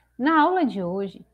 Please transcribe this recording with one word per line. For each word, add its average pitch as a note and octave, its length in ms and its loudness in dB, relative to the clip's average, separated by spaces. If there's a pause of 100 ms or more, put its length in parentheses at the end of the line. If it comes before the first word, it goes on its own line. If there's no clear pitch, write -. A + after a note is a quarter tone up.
(180)
Na D4+ 240 2
aula F4+ 220 2
de G3 200 -2
hoje, F#3+ 500 -6